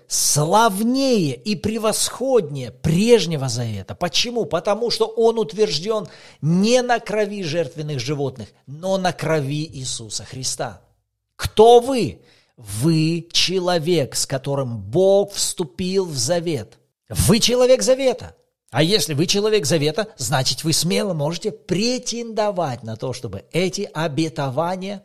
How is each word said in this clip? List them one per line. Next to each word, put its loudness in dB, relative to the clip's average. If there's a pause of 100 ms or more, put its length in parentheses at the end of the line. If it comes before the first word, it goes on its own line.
славнее 2
и -4
превосходнее -2
прежнего 2
Завета. -6
Почему? -2
Потому -2
что 0
он 2
утвержден -2 (340)
не 4
на 0
крови -4
жертвенных -4
животных, -6 (180)
но -4
на 0
крови -2
Иисуса -10
Христа. -8 (540)
Кто 6
вы? -2 (340)
Вы 0
человек, 0
с -2
которым -4
Бог 2
вступил -2
в -8
завет. -2 (320)
Вы 4
человек 6
завета. 0 (340)
А 0
если 2
вы 2
человек 2
завета, 0 (100)
значит, -2
вы 0
смело 0
можете -4
претендовать -4
на -10
то, -6
чтобы -12
эти -2
обетования -4